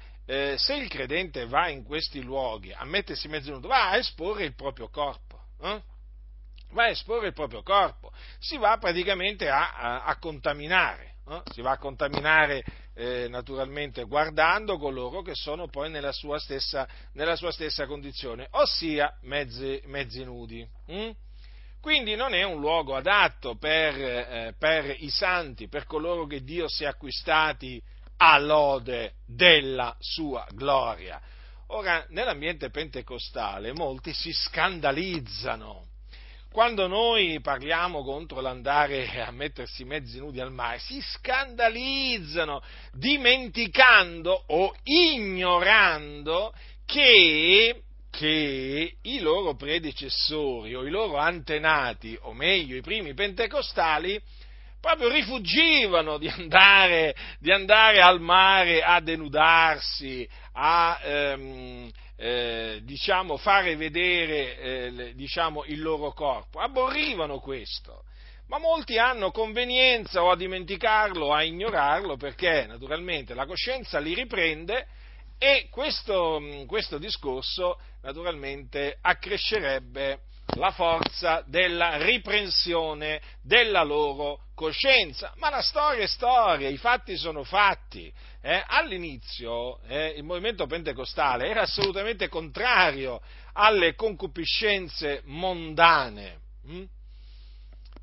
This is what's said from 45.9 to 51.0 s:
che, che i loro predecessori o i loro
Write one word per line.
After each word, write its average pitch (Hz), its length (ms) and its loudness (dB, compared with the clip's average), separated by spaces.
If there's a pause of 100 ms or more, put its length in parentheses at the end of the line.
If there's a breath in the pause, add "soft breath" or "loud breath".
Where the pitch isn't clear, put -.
che, 208 1000 6 (260)
che 151 880 -2
i 254 200 -8
loro 170 360 0
predecessori 139 1200 -4
o 127 140 -6
i - 20 -6
loro 185 280 -2